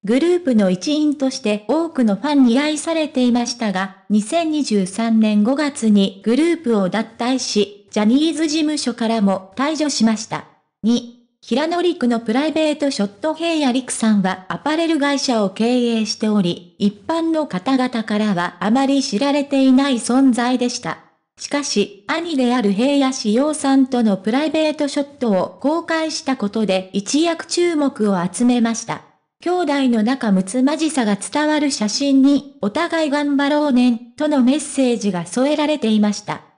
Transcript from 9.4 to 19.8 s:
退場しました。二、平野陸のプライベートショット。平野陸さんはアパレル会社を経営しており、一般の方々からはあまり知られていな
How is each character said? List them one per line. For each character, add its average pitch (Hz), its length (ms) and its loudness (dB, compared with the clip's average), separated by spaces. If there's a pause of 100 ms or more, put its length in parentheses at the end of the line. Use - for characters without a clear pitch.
退 294 200 -2
場 294 160 0
し - 120 0
ま 220 140 2
し - 80 -10
た。 151 200 -10 (360)
二、 - 460 -2 (120)
平 277 280 -2
野 349 160 -2
陸 349 240 0
の 233 120 0
プ 226 140 -4
ラ 277 140 0
イ 311 40 -2
ベ 311 200 0
ー 294 60 -2
ト 285 120 -2
シ 285 140 -2
ョ - 20 0
ッ - 40 -6
ト。 311 260 -6
平 320 280 -2
野 262 80 0
陸 254 200 -4
さ 220 200 0
ん 202 120 4
は 185 260 -4
ア 170 80 -8
パ 302 180 -2
レ 330 120 0
ル 320 120 0
会 285 200 0
社 226 260 0
を 190 60 -2
経 220 140 -2
営 233 420 0
し - 80 -6
て 220 140 -2
お 208 120 2
り、 - 380 -4
一 - 260 0
般 330 240 -2
の 311 160 0
方 262 280 -4
々 247 300 -2
か 214 140 -4
ら 214 160 0
は 175 260 -4
あ 202 120 0
ま 262 160 2
り 277 160 2
知 214 160 -2
ら 277 120 0
れ 285 120 0
て 277 200 2
い 262 80 6
な 269 180 4